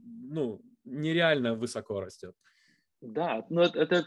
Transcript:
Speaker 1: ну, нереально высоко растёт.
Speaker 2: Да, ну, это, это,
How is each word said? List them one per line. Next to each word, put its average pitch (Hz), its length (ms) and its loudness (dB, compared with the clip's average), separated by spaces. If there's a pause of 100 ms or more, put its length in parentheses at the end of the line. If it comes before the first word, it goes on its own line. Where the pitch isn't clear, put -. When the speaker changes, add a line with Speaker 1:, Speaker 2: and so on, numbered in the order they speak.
Speaker 1:
ну, 120 580 -6 (220)
нереально 151 680 2
высоко 110 460 -4
растёт. 92 340 -12 (680)
Speaker 2:
Да, 113 480 -4
ну, 165 100 2
это, 175 200 4
это, 175 260 2